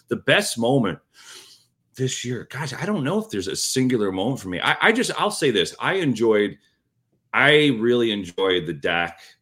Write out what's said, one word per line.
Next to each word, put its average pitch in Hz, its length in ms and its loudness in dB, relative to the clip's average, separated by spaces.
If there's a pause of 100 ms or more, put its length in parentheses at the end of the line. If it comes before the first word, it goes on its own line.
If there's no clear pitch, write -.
The 120 80 -2
best 160 420 0
moment 117 400 0 (960)
this - 280 -6
year, 120 280 -8
gosh, 139 220 -8
I 156 120 -8
don't 196 180 -2
know 170 160 -2
if 214 100 -8
there's 95 180 -4
a 67 80 -4
singular 123 560 0
moment 107 280 -2
for 95 100 -10
me. 90 100 -6
I, 147 200 2
I 202 120 6
just, 220 260 -2
I'll 202 140 0
say 160 180 0
this. 98 300 0
I 143 140 -2
enjoyed, 110 640 2 (760)
I 143 460 4
really 120 320 2
enjoyed 92 540 0
the 85 80 -4
Dak 85 460 -2 (220)